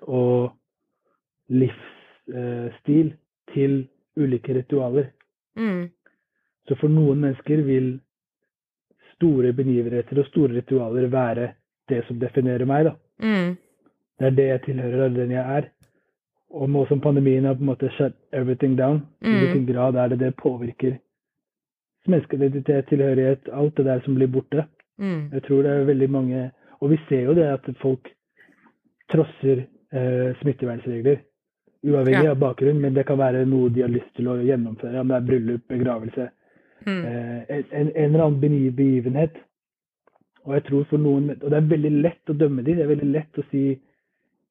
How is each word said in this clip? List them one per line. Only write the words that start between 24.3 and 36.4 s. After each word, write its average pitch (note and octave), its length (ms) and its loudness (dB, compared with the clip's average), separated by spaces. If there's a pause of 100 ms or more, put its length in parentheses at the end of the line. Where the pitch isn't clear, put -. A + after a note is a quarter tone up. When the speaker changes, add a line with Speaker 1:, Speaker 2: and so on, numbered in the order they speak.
Speaker 2:
Mm. E3+ 340 -4
Speaker 1:
Jeg C3+ 100 -6
tror C#3 200 2
det C#3+ 80 0
er C#3+ 140 0
veldig C3+ 240 2
mange, C3 420 -2 (300)
og C#3+ 100 0
vi D#3 80 4 (100)
ser C3 140 2
jo C3+ 100 2
det E3+ 140 4
at C3+ 220 -4 (120)
folk C3 280 -2 (1000)
trosser, C3+ 540 0 (280)
eh, B2+ 480 -2
smittevernsregler, B2 760 -2 (640)
uavhengig C3+ 400 2
Speaker 2:
Ja. D#3 80 4
Speaker 1:
av C3+ 80 -2
bakgrunn, C#3 420 2
men C#3 120 0
det C3+ 120 2
kan C#3+ 120 0
være C3 280 2
noe B2+ 240 2
de A#2+ 120 2
har B2 80 -2
lyst A#2+ 260 -4
til A#2+ 120 -4
å B2 160 -2
gjennomføre, A#2+ 560 -2
om C3 80 -2
det C3 100 2
er B2 100 -2
bryllup, A#2+ 400 -2
begravelse, B2 640 -4 (560)